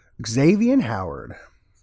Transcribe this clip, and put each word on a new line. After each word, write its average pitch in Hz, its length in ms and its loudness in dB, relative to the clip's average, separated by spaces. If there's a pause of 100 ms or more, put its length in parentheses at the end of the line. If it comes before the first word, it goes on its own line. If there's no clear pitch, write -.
(280)
Xavier 202 540 4
Howard. 92 520 -6 (480)